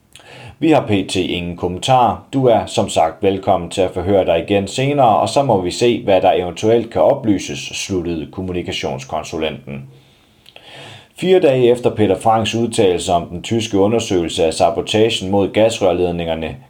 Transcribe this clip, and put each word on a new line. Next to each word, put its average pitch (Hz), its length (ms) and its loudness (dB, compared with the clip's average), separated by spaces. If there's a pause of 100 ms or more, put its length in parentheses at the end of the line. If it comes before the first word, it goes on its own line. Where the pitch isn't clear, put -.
(600)
"Vi 160 120 2
har 135 160 4
P 101 220 0
T - 60 -6
ingen 87 420 -4
kommentar. 92 680 0 (100)
Du 135 120 0
er 104 200 4
som 101 240 -2
sagt - 340 0
velkommen 92 460 0
til 98 120 -4
at 92 100 0
forhøre 92 340 0
dig 85 240 0
igen 98 180 0
senere, 131 500 2
og 107 120 0
så 139 140 0
må 110 180 2
vi 87 100 -4
se, 110 320 0
hvad 92 180 4
der 92 100 4
eventuelt 90 600 0
kan 85 100 -2
oplyses," 104 580 0
sluttede 85 720 -6
kommunikationskonsulenten. 78 1500 -8 (1300)
Fire 185 220 4
dage 127 320 4
efter 120 180 0
Peter 98 260 2
Franks 110 400 0
udtalelse 98 580 0
om 82 120 0
den 85 160 -12
tyske 110 380 -2
undersøgelse 95 680 0
af 80 80 0
sabotagen 98 800 0
mod 98 220 2
gasrørledningerne, 87 1040 0 (140)